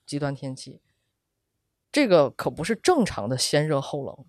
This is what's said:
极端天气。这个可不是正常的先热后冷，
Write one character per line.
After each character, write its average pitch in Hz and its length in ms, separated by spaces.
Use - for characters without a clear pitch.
极 147 120
端 143 160
天 135 220
气。 123 240
这 285 160
个 160 240
可 - 200
不 143 120
是 214 140
正 339 260
常 110 260
的 131 100
先 151 280
热 143 140
后 139 240
冷， - 100